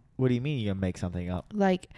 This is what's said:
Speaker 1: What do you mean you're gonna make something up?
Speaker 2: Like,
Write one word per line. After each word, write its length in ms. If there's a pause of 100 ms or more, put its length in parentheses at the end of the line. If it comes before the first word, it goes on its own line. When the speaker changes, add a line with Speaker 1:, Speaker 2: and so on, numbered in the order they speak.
(160)
Speaker 1:
What 140
do 40
you 80
mean 180
you're 140
gonna 80
make 160
something 320
up? 240
Speaker 2:
Like, 440